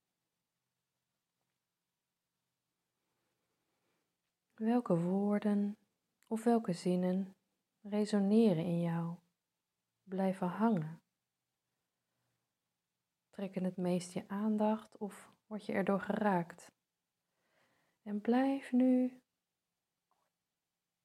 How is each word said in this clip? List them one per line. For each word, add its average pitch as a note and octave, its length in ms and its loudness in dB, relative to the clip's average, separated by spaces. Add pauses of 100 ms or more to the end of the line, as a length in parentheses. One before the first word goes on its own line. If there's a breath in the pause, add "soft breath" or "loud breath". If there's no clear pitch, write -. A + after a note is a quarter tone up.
(4000)
Welke A3+ 440 0
woorden G3+ 800 0 (480)
of A3 180 -6
welke A3+ 280 2
zinnen F#3 640 -2 (440)
resoneren G#3 840 2
in E3+ 160 -2
jou, E3+ 360 -2 (840)
blijven F#3+ 460 -2
hangen? F3 540 0 (2250)
Trekken F#3+ 340 -6
het F#3 120 -4
meest F3+ 360 -2
je - 160 -8
aandacht G#3+ 680 -2
of - 360 -12 (200)
word G#3 140 -12
je - 60 -6
erdoor G3 280 0
geraakt? G3 720 -2 (1300)
En G#3 180 -6
blijf C4+ 520 0
nu B3+ 480 4 (1800)